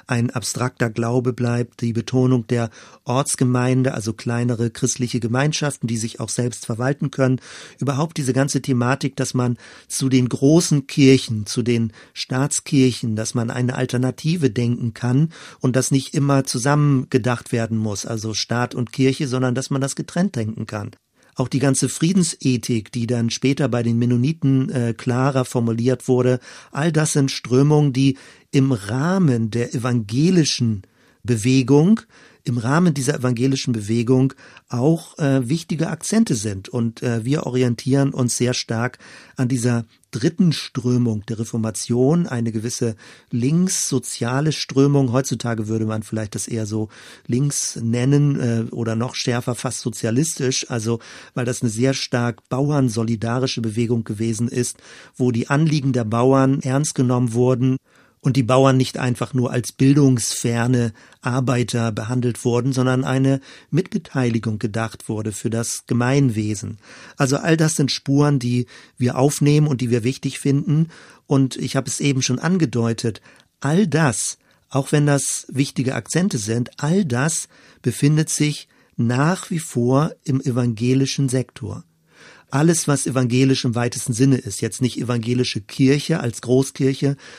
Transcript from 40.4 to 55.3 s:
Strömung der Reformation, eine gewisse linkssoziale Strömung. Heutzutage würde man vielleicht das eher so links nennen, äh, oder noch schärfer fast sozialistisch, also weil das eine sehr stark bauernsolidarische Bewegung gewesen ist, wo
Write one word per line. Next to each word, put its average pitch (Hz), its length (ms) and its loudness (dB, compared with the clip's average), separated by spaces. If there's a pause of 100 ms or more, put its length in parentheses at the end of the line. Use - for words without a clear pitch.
Strömung 120 720 -2
der 110 140 -6
Reformation, 120 840 0
eine 117 280 -4
gewisse 113 420 -4 (340)
linkssoziale 139 1200 0
Strömung. 139 580 2
Heutzutage 117 560 -2
würde 110 180 -2
man 110 180 -4
vielleicht 110 320 -6
das - 120 -8
eher 110 180 -4
so 107 220 -4 (380)
links 143 500 -2
nennen, 139 640 2
äh, 117 320 0
oder 113 240 -4
noch 113 200 -4
schärfer 120 380 -2
fast - 280 -8
sozialistisch, 127 920 -2
also 113 280 -2 (340)
weil 127 100 -4
das 120 180 -4
eine 120 80 0
sehr 120 240 0
stark 120 540 -4
bauernsolidarische 127 1120 0
Bewegung 113 460 -2
gewesen 113 420 -2
ist, 123 300 -4 (400)
wo 123 140 2